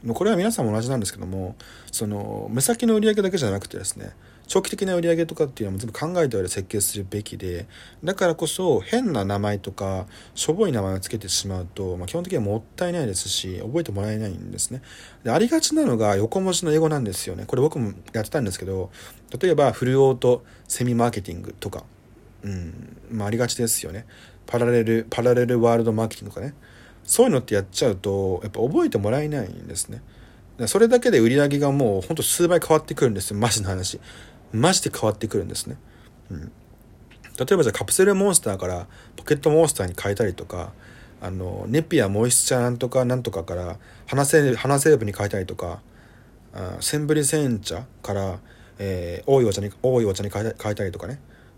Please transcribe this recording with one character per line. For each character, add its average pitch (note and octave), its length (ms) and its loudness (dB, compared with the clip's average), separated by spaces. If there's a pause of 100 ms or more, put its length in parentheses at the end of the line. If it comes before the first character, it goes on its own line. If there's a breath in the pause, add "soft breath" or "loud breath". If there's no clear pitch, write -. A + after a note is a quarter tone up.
ま A#2 100 -2
あ、 - 20 -4
こ F3+ 100 0
れ G#3+ 60 4
は A3 60 4
皆 F#3+ 140 2
さ A3+ 120 -2
ん A#2+ 40 0
も G#2+ 60 0
同 G#2+ 80 0
じ A#2+ 80 -4
な C3+ 80 -2
ん A#2 40 -2
で G2+ 40 -4
す - 80 -6
け G2 80 -16
ど F2+ 60 -10
も、 F#2 300 -8 (360 loud breath)
そ - 140 -4
の、 G#2 440 -6
目 B2 120 0
先 A#3 240 0
の A3+ 80 6
売 G#3+ 80 4
り A3 60 4
上 G#3 80 2
げ G#3+ 60 4
だ F#3+ 80 0
け G3 60 0
じ D3+ 80 -2
ゃ G#2 60 0
な G2+ 100 -2
く - 60 -10
て - 100 -14
で - 80 -10
す - 120 -6
ね、 F#2 160 -16 (340 soft breath)
長 F#3+ 160 2
期 - 80 -8
的 G3 160 -4
な F#3 80 0
売 F3 80 2
り E3+ 60 2
上 E3 80 4
げ E3 100 0
と E3 80 -10
か D#3+ 100 2
っ C#3 40 2
て C3 140 -10
い G#2 40 -2
う - 20 -4
の F#2 40 -6
も G2 60 -6
全 A2+ 120 -8
部 - 20 -10
考 E3+ 300 -2
え C#3+ 80 2
た A2 80 -2
上 F#2+ 40 0
で F2+ 60 -4
設 F#2+ 180 -6
計 G#2 140 -4
す - 160 -2
る G2 120 -6
べ G#2 140 -4
き - 140 -14
で、 F2+ 300 -8 (360 loud breath)
だ F#3 120 -2
か F#3+ 140 2
ら D#3+ 60 2
こ D#3+ 120 -2
そ D#3 340 2
変 A3+ 320 0
な G2+ 140 0
名 G2+ 140 0
前 G#2 180 0
と F#2+ 140 -12
か、 F#2+ 340 -4 (280 loud breath)
し - 140 -2
ょ D#3 60 2
ぼ G3+ 140 2
い D3+ 40 0
名 A2+ 80 0
前 F#2+ 140 0
を F#2 60 -4
つ - 100 -10
け A2+ 80 -4
て G2+ 100 -12
し - 200 -2
ま F#2 120 -4
う F2 60 -8
と、 F#2 320 -6
ま F2+ 60 -8
あ、 - 40 -8
基 - 40 -10
本 E3+ 100 -4
的 F3+ 100 -8
に D#3+ 60 0
は A2+ 60 -2
も G2+ 120 0
っ A2+ 60 -6 (140)
た F3+ 120 -2
い F3 60 -4
な E3+ 80 -2
い B2+ 40 -2
で G2 80 -4
す - 140 -4
し、 F#2 300 -6
覚 A#2 220 -4
え D#3+ 40 -2
て A#2 80 -8
も G2+ 80 -4
ら G#2 100 -2
え A2 60 -2
な G#2+ 100 -4
い G2 40 -6
ん F2+ 200 -10
で F2+ 80 -10
す - 120 -4
ね。 B2+ 100 -10 (420 loud breath)
で、 A2+ 100 0
あ D3 60 4
り A#3 100 4
が D#4+ 120 2
ち - 140 0
な D#4 100 4
の B2+ 140 2
が G#2 180 4
横 A2 240 0
文 F#3+ 140 0
字 F3 100 -2
の D#3 80 2
英 D#3 60 6
語 D#3+ 100 4
な D3+ 100 0
ん B2+ 60 -2
で G2+ 80 -4
す - 140 -8
よ F#2 100 -6
ね。 G2 80 -8
こ A#2+ 120 -4
れ B2+ 60 4
僕 D#3 160 2
も G#2+ 140 -2 (220)
や A2+ 80 -2
っ - 20 -8
て - 60 -12
た D#3 100 0
ん B2 60 0
で F#2 60 -2
す - 60 -8
け F#2+ 60 -10
ど、 F#2 260 -4 (480 loud breath)
例 F#3 120 2
え D#3 40 4
ば C#3+ 180 6
フ - 120 -4
ル C3 180 6
オ C3 120 8
ー - 20 -4
ト B2 280 4 (220 loud breath)
セ - 180 -4
ミ B2 100 2
マ A#2 140 4
ー - 20 0
ケ - 100 -4
テ F2+ 120 -10
ィ E2+ 60 -10
ン F2+ 40 -10
グ - 180 -14
と - 80 -8
か、 - 160 -10 (580)
う G2+ 60 -8
ん、 F2 480 -10 (140)
ま G#2+ 160 -4
あ、 - 20 -2
あ - 20 -2
り A2+ 60 2
が A#2+ 120 2
ち - 80 -4
で A#2 120 0
す - 160 -2
よ D#2+ 80 -10
ね。 A2 140 -12 (400 loud breath)
パ A#2+ 140 0
ラ A#2+ 100 4
レ A#2+ 120 6
ル、 A2+ 280 2
パ - 100 -2
ラ A#2+ 140 6
レ B2 100 6
ル A#2+ 160 2
ワ A#2 140 6
ー - 20 6
ル A#2 80 2
ド A2+ 80 2
マ A2 120 0
ー A#2+ 40 0
ケ - 80 -12
テ - 60 -16
ィ - 20 -12
ン G#2 40 -12
グ G2 60 -14
と - 60 -10
か A2+ 60 -8
ね。 D3 80 -10 (480 loud breath)
そ - 200 4
う C4 40 8
い - 20 4
う G#3 40 4
の C3+ 60 4
っ A#2+ 40 0
て - 120 -2
や G2 60 4
っ F#2 100 -4
ち - 160 0
ゃ A#2 40 4
う F#2+ 60 0
と、 F#2+ 460 -2
や G#2 60 -8
っ - 20 -8
ぱ - 100 -6
覚 F3 240 2
え D4 60 0
て - 80 2
も G#2 140 0
ら C#3+ 100 0
え D3+ 60 -2
な C#3+ 160 -2
い F2+ 40 -8
ん F2 200 -14
で E2+ 80 -10
す - 140 -6
ね。 A2 80 -12
だ - 40 -16
か - 60 -20 (540 loud breath)
ら A2+ 60 0
そ G3 120 2
れ A3+ 80 8
だ A#3+ 100 6
け A#3+ 140 2
で C#3 80 6
売 A#2 80 6
り B2+ 80 4
上 C#3+ 100 6
げ C#3+ 140 0
が C#3+ 100 2
も A#2+ 300 2
う - 20 -2
ほ E3 120 -6
ん - 20 -4
と - 80 -2
数 F3 240 2
倍 F3 100 4
変 D#3 180 4
わ D3+ 60 0
っ - 20 -20
て - 100 -8
く - 100 2
る A#2+ 80 4
ん - 20 -4
で G2 60 -4
す - 100 -6
よ。 G2+ 60 -4
マ A2+ 120 2
ジ G#2+ 140 0
な G2 60 -4
話。 F#2 320 -4 (520 loud breath)
マ C3+ 200 2
ジ F#3 100 0
で - 100 -2
変 - 140 -2
わ G#2+ 80 2
っ - 20 -16
て A2 120 -4
く - 80 -4
る F#2 80 0
ん - 40 -10
で - 60 -10
す - 140 -8
ね。 - 80 -10 (560 loud breath)
う - 20 -8
ん。 D2 60 -8 (960)
例 - 140 -2
え G3 40 0
ば F3 60 4
じ B2 60 2
ゃ - 20 2
あ - 20 2
カ - 120 -8
プ - 80 -6
セ F#3+ 120 4
ル G3 120 4
モ G3 120 2
ン F#3 60 4
ス - 60 2
タ G#2 140 -2
ー - 20 -4
か F#2 100 -6
ら F2+ 220 -6 (260 loud breath)
ポ - 80 -18
ケ - 120 0
ッ C#3+ 40 2
ト D3+ 120 2
モ D#3+ 120 8
ン D#3 60 6
ス - 60 -4
タ - 100 -2
ー - 20 -2
に F2+ 100 -8
変 G2+ 140 -4
え G2+ 60 -2
た A2+ 100 2
り F2+ 80 -4
と F2 120 -12
か、 F2 260 -10 (480 loud breath)
あ F2+ 100 -10
の、 F#2 380 -8
ネ D3+ 160 2
ピ D#3 180 2
ア G2 60 2
モ G#2 180 2
イ B2 60 0
ス - 100 4
チ - 120 0
ャ B2+ 40 4
ー - 20 2
な B2 100 2
ん B2 60 -2
と B2 120 -2
か B2+ 160 2
な B2 100 2
ん B2+ 80 -2
と A#2 80 -6
か F#2 140 -4
か F2+ 100 -8
ら F2+ 240 -8 (280 loud breath)
鼻 C#3 180 2
セ D3 180 6
レ-、 B2+ 140 4
鼻 C3+ 240 2
セ D#3 100 6
レ D3 60 10
ブ A2 80 0
に G#2 80 -2
変 G2+ 160 -2
え - 0 -
た G2 100 -4
り F#2 80 -4
と F2+ 80 -8
か、 F2 260 -8 (760 soft breath)
あ、 F#2 260 -10
セ - 160 -2
ン D3+ 100 -2
ブ D3+ 80 2
リ D3+ 100 2
セ D3+ 220 2
ン A2+ 140 0
茶 A#2 260 -8 (160)
か G2+ 120 -4
ら、 F#2+ 260 -4 (400 loud breath)
え F2+ 440 -6
ー、 - 60 0
多 C3+ 120 6
い - 20 4
お G#2 80 4
茶 G#2 80 -4
に、 G2+ 100 -4 (100)
多 B2+ 220 2
い - 20 0
お G2+ 80 2
茶 G2 120 -6
に G2+ 60 -6
変 G#2 140 -4
え A2+ 60 -4
た-、 - 100 -10
変 G#2 120 -4
え - 20 -8
た G2+ 100 -4
り F#2 60 -4
と - 80 -10
か E2+ 80 -12
ね。 C3 140 -10 (380 soft breath)